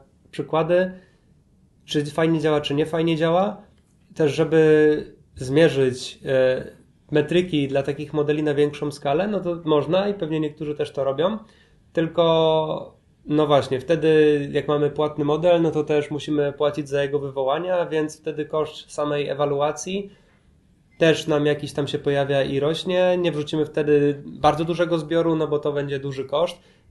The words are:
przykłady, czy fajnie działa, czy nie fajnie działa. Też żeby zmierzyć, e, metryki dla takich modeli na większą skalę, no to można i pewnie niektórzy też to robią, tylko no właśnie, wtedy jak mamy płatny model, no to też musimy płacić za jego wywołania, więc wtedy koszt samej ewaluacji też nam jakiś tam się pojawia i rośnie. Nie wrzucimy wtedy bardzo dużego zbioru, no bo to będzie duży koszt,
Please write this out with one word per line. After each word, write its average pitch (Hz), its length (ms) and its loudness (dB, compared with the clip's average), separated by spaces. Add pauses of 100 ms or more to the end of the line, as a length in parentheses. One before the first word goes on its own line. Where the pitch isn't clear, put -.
(300)
przykłady, 165 600 0 (920)
czy 147 220 -2
fajnie 165 340 0
działa, 151 200 2
czy 147 140 -4
nie 151 120 0
fajnie 165 300 0
działa. 175 460 0 (520)
Też 151 180 2
żeby 156 840 4 (200)
zmierzyć, 135 880 2
e, 131 380 2 (460)
metryki 151 580 0
dla 135 140 -2
takich 143 320 -8
modeli 151 280 0
na 151 120 0
większą 147 360 -2
skalę, 147 380 -2
no 202 120 -4
to 175 240 -4
można 156 440 2
i 202 60 -2
pewnie 160 260 -4
niektórzy 151 340 -6
też 147 180 -6
to 135 120 -4
robią, 156 340 0 (540)
tylko 160 1120 0 (220)
no 151 200 2
właśnie, 135 340 2
wtedy 156 600 4 (120)
jak 143 160 -2
mamy 147 220 2
płatny 151 340 -2
model, 165 380 2
no 160 80 2
to 151 140 0
też 151 260 0
musimy 147 420 -2
płacić 147 360 -2
za 143 140 0
jego 143 160 0
wywołania, 143 680 -2
więc 151 340 -4
wtedy 151 240 -6
koszt - 480 -6
samej 147 360 -4
ewaluacji 147 840 -2 (880)
też 160 280 2
nam 147 200 0
jakiś 147 260 -2
tam 139 160 -4
się 147 100 -4
pojawia 139 440 0
i 139 180 -2
rośnie. 180 580 0
Nie 170 140 0
wrzucimy 147 340 -2
wtedy 147 600 2
bardzo 151 380 0
dużego 170 340 0
zbioru, 165 380 0
no 156 120 -2
bo 143 100 0
to 147 140 -2
będzie 143 260 -4
duży 135 260 -8
koszt, 165 340 -2 (320)